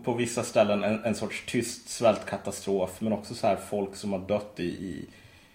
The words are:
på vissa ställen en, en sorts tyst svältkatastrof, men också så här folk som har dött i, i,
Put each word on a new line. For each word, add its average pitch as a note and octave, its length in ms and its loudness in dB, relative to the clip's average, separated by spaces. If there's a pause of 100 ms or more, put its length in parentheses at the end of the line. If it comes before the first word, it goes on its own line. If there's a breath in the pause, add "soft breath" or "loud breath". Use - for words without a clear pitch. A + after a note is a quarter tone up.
på B2 100 2
vissa A#2 280 0
ställen G2+ 420 4
en, G#2+ 200 2
en A2 100 2
sorts - 320 -6
tyst - 420 -2
svältkatastrof, G2 1120 2
men A2 120 0
också G#2 220 -4
så - 120 0
här F#2+ 100 4
folk G2+ 400 -4
som G2+ 160 -4
har F#2 80 -2
dött G#2 360 -2
i, E2+ 60 -4
i, F2 460 -6 (460 soft breath)